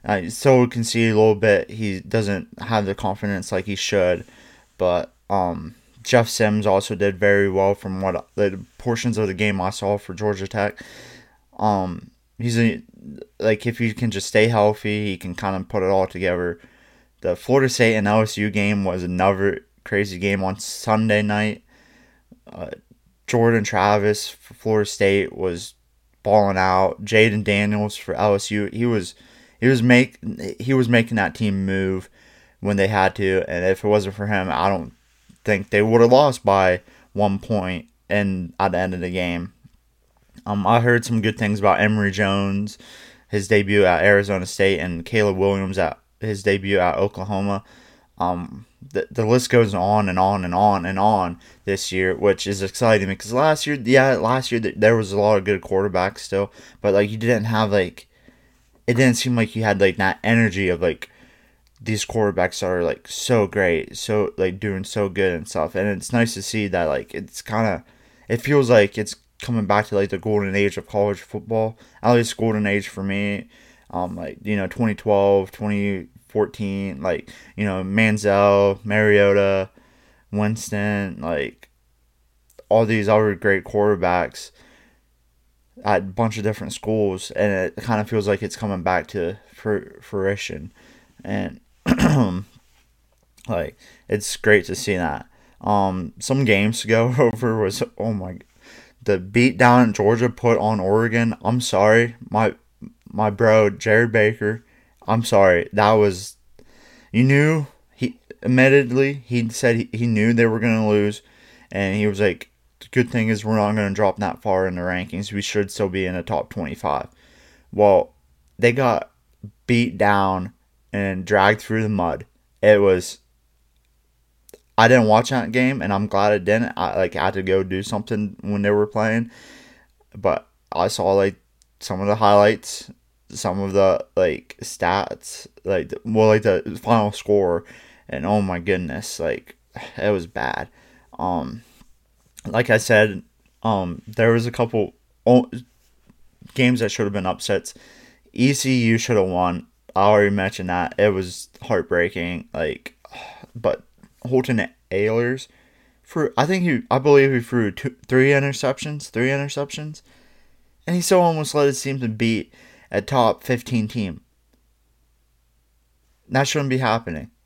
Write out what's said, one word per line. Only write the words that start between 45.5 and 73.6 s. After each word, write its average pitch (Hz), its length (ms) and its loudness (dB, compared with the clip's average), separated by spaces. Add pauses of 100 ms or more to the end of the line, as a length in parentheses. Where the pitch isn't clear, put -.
at 82 220 -4 (200)
his 104 220 -8
debut 98 380 0
at 90 180 0
Oklahoma. 98 640 -4 (540)
Um, 87 480 -6 (160)
the, - 300 -6
the 113 140 -2
list 127 260 2
goes 113 240 4
on 101 340 2
and 90 80 -2
on 95 280 0
and 87 100 -4
on 98 300 2
and 95 120 -4
on 95 420 0 (260)
this 98 260 -4
year, 92 240 0
which 98 320 2
is 98 160 -4
exciting 101 460 0
because 101 240 -8
last 151 340 0
year, 147 160 -4
yeah, 131 320 4
last 120 360 -2
year 117 100 -2
th-, 107 160 -4
there 107 180 6
was 107 160 -2
a 101 80 0
lot 104 180 4
of 98 60 0
good 95 180 -2
quarterbacks 95 580 -2
still, 98 320 -4 (300)
but, 101 120 2
like, 101 180 2
you 113 60 -8
didn't 113 280 0
have, 110 260 0
like, 95 360 -2 (800)
it 123 80 0
didn't 123 220 4
seem 123 180 -2
like 113 200 -2
you 110 80 -2
had, 101 160 0
like, 95 180 2
that 95 260 -2
energy 101 460 0
of, 87 120 -2
like, 85 300 -4 (720)
these 110 240 -4
quarterbacks 98 580 -2
are, 90 200 -2
like, - 240 -4
so 110 400 0
great, 87 500 -2
so, - 400 -2
like, 92 220 -2
doing 98 240 -6
so 101 260 -4
good 92 240 0
and 80 140 -8
stuff. - 280 -4
And 98 140 -2
it's 98 240 -6
nice 117 220 0
to 95 60 -10
see 107 260 -4
that, 90 180 -2
like, 67 280 -4
it's - 280 -12
kinda, 107 420 -2 (460)
it 113 80 -2
feels 139 320 0
like 107 280 4
it's 107 200 -8 (240)
coming 113 240 -2
back 104 220 2
to, 104 80 -6
like, 98 140 0
the 98 80 -6
golden 101 380 -2
age 101 220 0
of 92 100 -12
college 101 320 -2
football, 110 580 -6 (240)
at 120 120 2
least 117 240 0
golden 107 280 0
age 101 220 -2
for - 160 -10
me. 101 460 -6 (420)